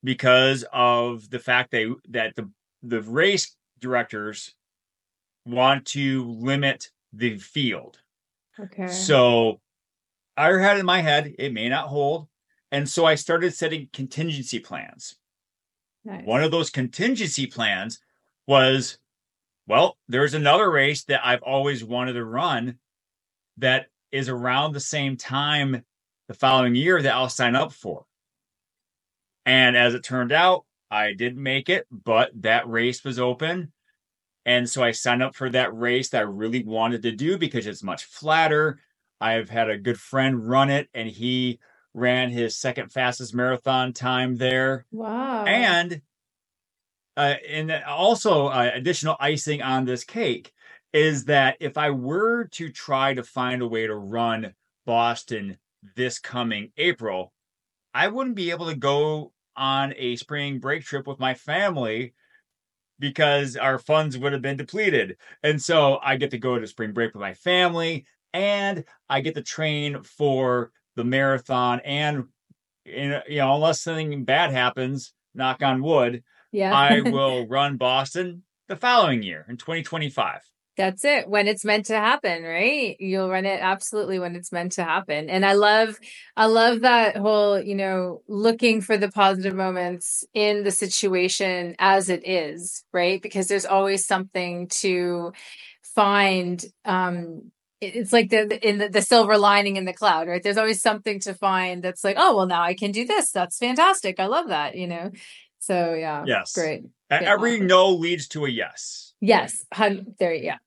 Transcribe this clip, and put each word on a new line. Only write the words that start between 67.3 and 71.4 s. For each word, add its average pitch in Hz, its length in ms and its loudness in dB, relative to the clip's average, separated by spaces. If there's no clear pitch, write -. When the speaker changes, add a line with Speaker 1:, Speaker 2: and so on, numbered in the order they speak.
Speaker 1:
family, 175 720 0
and 196 500 -2
I 135 120 0
get 160 140 -6
to 147 60 -8
train 147 600 -6
for 131 680 0
the 120 80 -6
marathon. 123 800 0